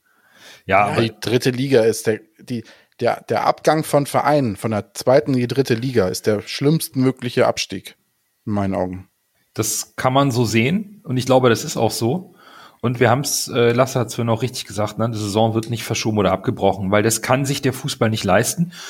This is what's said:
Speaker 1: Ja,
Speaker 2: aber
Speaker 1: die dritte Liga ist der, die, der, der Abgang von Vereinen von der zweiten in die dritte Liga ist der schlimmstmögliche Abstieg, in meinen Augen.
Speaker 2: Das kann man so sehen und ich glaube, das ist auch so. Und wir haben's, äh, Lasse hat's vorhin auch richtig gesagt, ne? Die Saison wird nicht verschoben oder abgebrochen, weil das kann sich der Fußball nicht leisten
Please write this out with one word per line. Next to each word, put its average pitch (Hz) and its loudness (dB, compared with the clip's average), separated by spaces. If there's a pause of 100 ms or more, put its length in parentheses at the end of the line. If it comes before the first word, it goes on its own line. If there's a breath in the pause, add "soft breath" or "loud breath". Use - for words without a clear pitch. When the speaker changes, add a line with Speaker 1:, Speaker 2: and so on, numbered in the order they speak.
(680 loud breath)
Speaker 1:
Ja, 98 4
Speaker 2:
aber 135 0
Speaker 1:
die 113 -2
dritte 123 0
Liga 127 2
ist 113 0
der, 107 -2 (200)
die, 117 -10 (340 soft breath)
der, 113 -2
der - 0
Abgang 156 2
von 143 0
Vereinen 135 0
von 110 -4
der 101 -4
zweiten 139 2
in 123 0
die 123 0
dritte 131 0
Liga 117 0
ist - -6
der 104 0
schlimmstmögliche 131 0
Abstieg, - -6 (480)
in 107 -4
meinen 98 0
Augen. 92 -6 (460)
Speaker 2:
Das - -6
kann 131 0
man 139 4
so 120 2
sehen 120 0
und 127 -4
ich 120 -2
glaube, 127 4
das 113 2
ist 151 -8
auch 113 0
so. 143 -4 (480 loud breath)
Und 123 -2
wir 120 4
haben's, - -2
äh, 120 2
Lasse 127 0
hat's 120 -4
vorhin 117 -2
auch 110 0
richtig 127 -6
gesagt, 104 -6
ne? 113 -2
Die 113 -6
Saison 107 2
wird 113 -2
nicht 113 -6
verschoben 107 -4
oder 92 4
abgebrochen, 95 0
weil 104 4
das 113 0
kann 131 0
sich 143 -4
der 131 -2
Fußball - -4
nicht 110 -4
leisten 120 0 (180 loud breath)